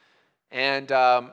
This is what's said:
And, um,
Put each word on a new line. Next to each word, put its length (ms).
And, 420
um, 400